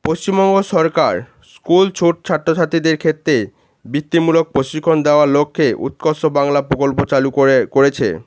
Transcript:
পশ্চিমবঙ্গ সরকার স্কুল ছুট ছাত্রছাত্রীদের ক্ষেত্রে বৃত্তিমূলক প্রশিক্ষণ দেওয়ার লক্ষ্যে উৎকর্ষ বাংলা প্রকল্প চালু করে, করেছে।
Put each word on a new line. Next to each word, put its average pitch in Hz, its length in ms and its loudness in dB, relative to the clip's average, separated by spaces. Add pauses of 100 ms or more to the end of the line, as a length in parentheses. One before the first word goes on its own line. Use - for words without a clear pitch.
পশ্চিমবঙ্গ 190 500 0 (180)
সরকার 156 400 0 (400)
স্কুল 180 320 2 (120)
ছুট 170 180 2 (100)
ছাত্রছাত্রীদের 160 720 -2
ক্ষেত্রে 156 380 -2 (500)
বৃত্তিমূলক 160 600 0 (100)
প্রশিক্ষণ 156 480 -2
দেওয়ার 147 340 2
লক্ষ্যে 147 300 0 (180)
উৎকর্ষ 156 360 -4 (160)
বাংলা 143 240 0
প্রকল্প 139 440 -2
চালু 135 260 0
করে, 135 260 2 (180)
করেছে। 135 320 2 (200)